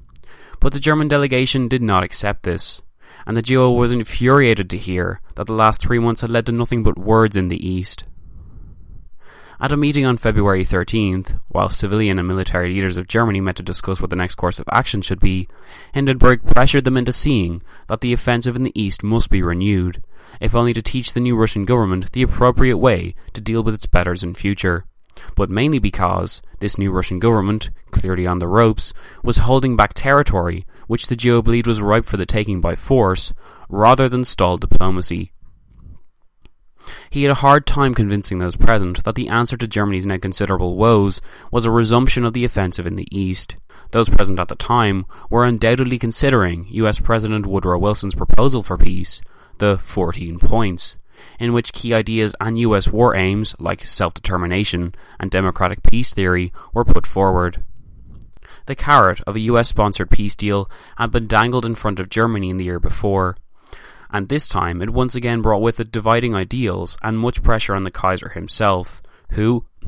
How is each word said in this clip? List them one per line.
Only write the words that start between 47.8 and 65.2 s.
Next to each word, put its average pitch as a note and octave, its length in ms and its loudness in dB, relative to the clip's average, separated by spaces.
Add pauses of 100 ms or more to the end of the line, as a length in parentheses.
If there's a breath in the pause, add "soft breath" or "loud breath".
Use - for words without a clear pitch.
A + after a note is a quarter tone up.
proposal A#2+ 480 8
for F#2 160 -6
peace, - 420 4 (380 soft breath)
the G2+ 180 2
fourteen F2 640 -4
points, G#2 580 4 (420 loud breath)
in A#2+ 140 -2
which A#2+ 220 -2
key A#2 180 -4
ideas A2 480 0
and A2+ 180 -4
U A2+ 160 2
S G2 140 2
war A2+ 260 2
aims, G2 440 -2
like F2 260 -6
self-determination F2 1080 -4 (260 loud breath)
and G2 100 -6
democratic F#2+ 520 -2
peace - 320 6
theory, F2+ 360 0 (220 loud breath)
were A#2 120 0
put - 220 8
forward. F#2 560 0 (1000 loud breath)
The C3+ 100 -10
carrot A#2+ 520 2
of G#2 100 -6
a A2 40 -4
U A#2 180 2
S A#2 100 2
sponsored G2+ 420 -2
peace G2+ 240 6
deal G2+ 360 -2 (260 loud breath)
had A#2 140 -4
been A2+ 160 -2
dangled A#2 400 0
in A2+ 80 -4
front G2+ 260 -6
of F#2 80 -10
Germany A2 400 -2
in F#2 80 -4
the F#2 80 -6
year F2 160 -6
before, F#2+ 560 0 (760 loud breath)
and G2+ 160 -4
this D3+ 200 -4
time F2 340 -4
it A2 80 -6
once B2+ 240 -2
again A#2+ 260 -4